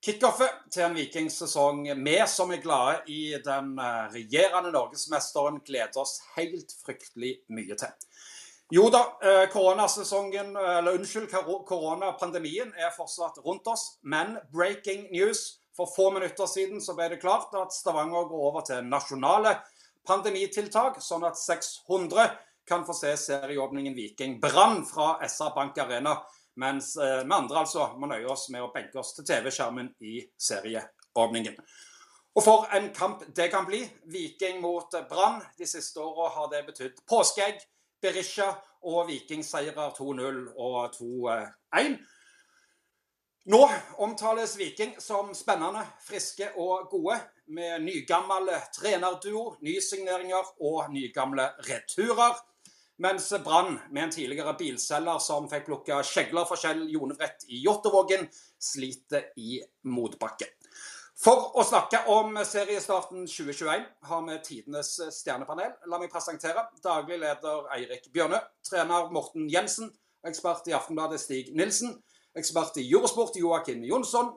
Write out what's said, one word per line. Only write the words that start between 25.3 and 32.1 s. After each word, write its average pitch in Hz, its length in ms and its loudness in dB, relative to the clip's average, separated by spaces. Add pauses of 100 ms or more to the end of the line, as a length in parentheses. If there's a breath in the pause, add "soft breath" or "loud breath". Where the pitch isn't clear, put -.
R 151 140 -2
Bank 139 220 -2
Arena, 135 460 -2 (340 loud breath)
mens, 135 400 -4
eh, 135 260 0
vi 139 80 0
andre 147 280 2
altså 147 380 -2
må 143 100 -6
nøye 120 220 -6
oss - 200 -6
med 123 120 -8
å 123 120 -8
benke 131 260 -10
oss - 160 -10
til 151 80 -16
T 143 180 2
V-skjermen 123 460 -4 (140)
i 113 180 -10 (180)
serieåpningen. 110 1160 -2 (800 loud breath)